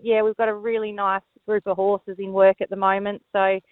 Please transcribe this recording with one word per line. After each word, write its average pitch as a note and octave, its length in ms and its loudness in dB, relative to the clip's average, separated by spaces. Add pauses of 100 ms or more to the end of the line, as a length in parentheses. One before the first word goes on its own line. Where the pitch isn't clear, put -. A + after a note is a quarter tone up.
yeah, A3 200 2
we've G#3+ 140 0
got A3+ 120 0
a G#3+ 60 -2
really G#3+ 360 -4
nice G3 320 -2 (240)
group G#3 200 -2
of F#3 100 -2
horses G3 420 -2
in F#3+ 140 -8
work F#3+ 280 6
at - 100 -6
the G3 60 -6
moment, G3 460 -2 (100)
so F#3+ 280 0 (120)